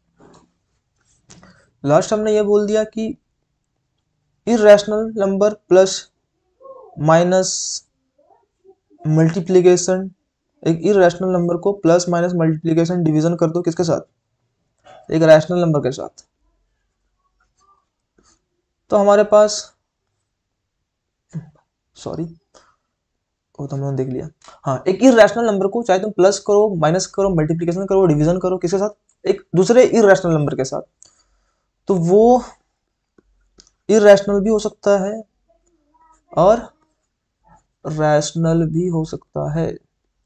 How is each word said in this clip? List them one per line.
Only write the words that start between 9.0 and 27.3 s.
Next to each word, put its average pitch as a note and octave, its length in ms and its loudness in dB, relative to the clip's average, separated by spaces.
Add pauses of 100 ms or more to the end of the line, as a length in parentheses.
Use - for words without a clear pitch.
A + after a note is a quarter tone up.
मल्टीप्लिकेशन, F3+ 1080 0 (540)
एक E3 240 -2
irrational F#3 420 0
number F3 280 -2
को G3+ 160 -4
plus F3 360 0
minus F3 260 -2
multiplication E3 680 -2
division D#3 320 0
कर E3 160 -2
दो F3 100 -4
किसके F3 220 -4
साथ? - 1300 -12
एक D#3+ 120 0
rational D#3+ 380 4
number D#3+ 180 0
के B2+ 120 -4
साथ। - 340 -16 (2750)
तो G#3+ 60 2
हमारे G3+ 260 4
पास, G#3 320 2 (2500)
sorry, E3 260 -12
वो - 1400 -20
तो C#3+ 80 -12
हम C3+ 60 -8
लोगों C#3 100 -6
ने C3+ 60 -6
देख C3 160 -6
लिया। D#3+ 140 -10 (380)
हाँ, C3+ 220 -6
एक F#3+ 160 -2
irrational A#3 420 4
number G3 220 -2
को A#3 160 -6
चाहे F#3 160 0
तुम G#3 120 -8
plus F#3+ 360 2
करो, G#3 280 2
minus E3 300 -2 (100)
करो, G3 200 -2